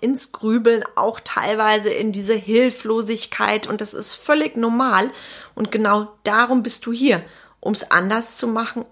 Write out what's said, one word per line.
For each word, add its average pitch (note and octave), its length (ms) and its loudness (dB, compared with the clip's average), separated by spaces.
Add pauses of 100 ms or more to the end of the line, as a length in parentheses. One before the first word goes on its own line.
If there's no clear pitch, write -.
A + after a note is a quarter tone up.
ins B3 320 -2
Grübeln, A3+ 500 2 (140)
auch A3+ 240 -2
teilweise G#3+ 680 0
in G#3 240 -2
diese G3+ 220 -2
Hilflosigkeit. A3 1300 0
Und G#3 120 -4
das G#3+ 140 -6
ist - 200 -6
völlig D4+ 420 0
normal. A#3 540 2 (440)
Und A3 160 -4
genau G#3 420 2 (120)
darum A#3 380 4
bist - 220 -6
du A#3 80 -4
hier, A#3 320 2 (380)
um's G#3 220 -2
anders G#3 520 0
zu B3 120 -2
machen A3+ 440 -4